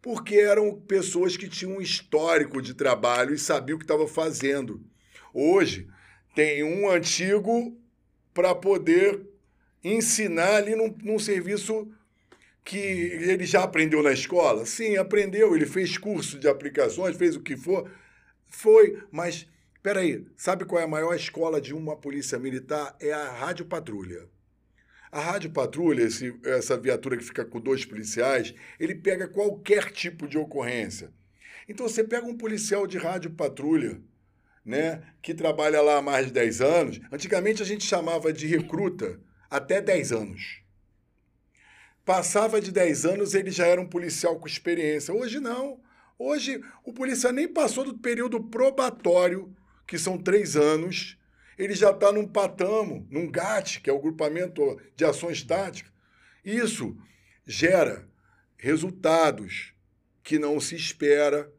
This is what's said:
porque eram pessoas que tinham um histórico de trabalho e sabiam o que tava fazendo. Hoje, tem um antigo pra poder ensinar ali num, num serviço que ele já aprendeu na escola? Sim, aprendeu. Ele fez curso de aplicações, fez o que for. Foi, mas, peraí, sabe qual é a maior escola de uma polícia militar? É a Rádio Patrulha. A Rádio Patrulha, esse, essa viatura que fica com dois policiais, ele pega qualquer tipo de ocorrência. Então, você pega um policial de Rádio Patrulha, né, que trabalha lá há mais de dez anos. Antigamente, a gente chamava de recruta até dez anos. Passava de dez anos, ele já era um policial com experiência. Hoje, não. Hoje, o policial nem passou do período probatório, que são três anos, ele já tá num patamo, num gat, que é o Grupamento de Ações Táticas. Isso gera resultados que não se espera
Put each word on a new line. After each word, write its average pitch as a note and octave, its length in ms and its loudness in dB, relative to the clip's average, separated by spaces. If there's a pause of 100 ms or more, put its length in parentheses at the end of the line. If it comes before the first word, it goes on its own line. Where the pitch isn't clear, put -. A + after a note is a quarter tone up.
porque G#3+ 360 -2
eram G#3 440 6
pessoas F3+ 560 0
que G3 120 -12
tinham F#3 280 -8
um G3 40 -8
histórico D3+ 800 0
de A#2+ 120 -10
trabalho B2 600 2
e D3+ 40 -6
sabiam C#3+ 380 -2
o - 20 -10
que D#3 80 -16
tava D#3 200 2
fazendo. C#3 760 -4 (500)
Hoje, D3 560 2 (460)
tem D3+ 300 2
um F#3+ 240 0
antigo G3 880 0 (560)
pra F3+ 220 2
poder F#3 680 4 (600)
ensinar G3 760 2
ali G#3 180 2
num, A3 280 0
num G#3+ 160 -2
serviço G#3 720 -4 (760)
que F#3+ 140 -10
ele F3+ 640 -2
já F#3 180 4
aprendeu D#3 400 2
na C#3+ 100 6
escola? C3 520 2
Sim, A3 320 -2
aprendeu. G3 580 4
Ele D3+ 120 4
fez - 320 -2
curso F#3+ 400 -6
de C3+ 100 2
aplicações, C#3+ 680 0
fez F3 200 2
o C3+ 40 -10
que C#3 160 -10
for. E3 340 -4 (580)
Foi, G#3+ 640 8
mas, E3+ 360 -6 (360)
peraí, F3+ 420 0 (120)
sabe F#3 280 -4
qual F3 160 0
é E3 40 0
a D#3+ 40 -4
maior D#3+ 260 0
escola D#3+ 460 -2
de B2 140 -10
uma D#3 220 -8
polícia C#3 420 -6
militar? C3+ 640 -6
É D3 120 -2
a D3 180 -4
Rádio D3 360 -6
Patrulha. G2 600 -10 (840)
A D3 80 -8
Rádio E3 300 -6
Patrulha, C#3+ 540 2
esse, B2 400 -4
essa C3 320 0
viatura B2 400 -2
que A#2 80 -10
fica - 200 -8
com A#2 160 -10
dois C3 240 -2
policiais, A2+ 680 -2 (240)
ele E3 160 -4
pega F#3+ 320 -2
qualquer G3+ 640 0
tipo E3 380 -10
de D3 100 -4
ocorrência. B2 720 -6 (560)
Então, A3 200 -6
você A3 160 0
pega A#3+ 220 -4
um A#3 100 -10
policial G#3+ 500 -4
de F#3 100 -8
Rádio E3+ 360 -4
Patrulha, D3+ 680 -2 (640)
né, D#3 380 -4 (180)
que E3 140 -8
trabalha D#3 480 2
lá D3 160 6
há C#3 40 0
mais C#3 240 0
de B2+ 60 -8
dez A#2 280 2
anos. C#3 400 2 (100)
Antigamente, G3+ 500 -2
a G3+ 60 -4
gente G3+ 180 -6
chamava E3 480 0
de D#3 140 -8
recruta D#3+ 760 -2 (300)
até C#3+ 300 0
dez F3+ 320 0
anos. G2+ 500 -8 (1400)
Passava G#3 560 2
de F#3+ 100 -8
dez E3+ 340 2
anos, F#3+ 300 0
ele F#3+ 160 0
já - 160 2
era F3+ 140 6
um F#3 80 -8
policial E3+ 500 -4
com E3 80 -16
experiência. D#3 680 -2
Hoje, A#3+ 280 -4
não. C4 400 -6 (360)
Hoje, C4+ 460 -4 (220)
o A#3+ 80 -12
policial B3 400 0
nem D4 160 -2
passou C4+ 360 0
do B3+ 140 -8
período A#3+ 460 -2
probatório, A3 1080 2 (360)
que E3+ 100 -8
são F#3 180 -2
três E3+ 380 2
anos, D#3 640 0 (420)
ele G3 140 -2
já G3 180 6
tá G3+ 180 6
num G#3 160 0
patamo, G3 840 -2
num D#3 200 -6
gat, F#3 520 -4
que - 80 -2
é - 20 4
o C#3 80 0
Grupamento D#3 800 -2 (160)
de D#3 80 0
Ações E3+ 380 0
Táticas. F3+ 500 -4 (500)
Isso G#3+ 540 -4 (500)
gera C3 640 2 (480)
resultados D#3 1160 0 (480)
que D3+ 160 0
não D3 200 0
se - 160 -6
espera D3 840 0